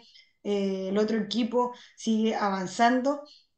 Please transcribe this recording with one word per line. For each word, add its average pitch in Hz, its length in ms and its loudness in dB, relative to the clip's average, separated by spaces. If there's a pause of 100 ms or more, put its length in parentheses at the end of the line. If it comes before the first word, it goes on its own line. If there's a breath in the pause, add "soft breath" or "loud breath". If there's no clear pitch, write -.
(440)
eh, 196 460 -2
el 196 80 0
otro 220 200 2
equipo 233 560 0 (220 soft breath)
sigue 220 400 0
avanzando, 233 880 0 (340 soft breath)